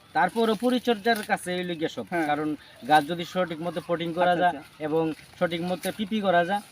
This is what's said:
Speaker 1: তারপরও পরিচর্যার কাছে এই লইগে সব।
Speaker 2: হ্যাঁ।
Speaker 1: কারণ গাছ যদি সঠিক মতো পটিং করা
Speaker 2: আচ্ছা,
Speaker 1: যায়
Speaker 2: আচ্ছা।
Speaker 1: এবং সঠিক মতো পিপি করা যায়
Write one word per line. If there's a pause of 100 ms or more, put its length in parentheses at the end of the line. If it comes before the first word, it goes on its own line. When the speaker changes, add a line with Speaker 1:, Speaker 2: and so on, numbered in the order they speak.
(120)
Speaker 1:
তারপরও
পরিচর্যার
কাছে
এই
লইগে
সব।
Speaker 2:
হ্যাঁ।
Speaker 1:
কারণ (320)
গাছ
যদি
সঠিক
মতো
পটিং
করা
Speaker 2:
আচ্ছা,
Speaker 1:
যায়
Speaker 2:
আচ্ছা।
Speaker 1:
এবং (280)
সঠিক
মতো
পিপি
করা
যায় (120)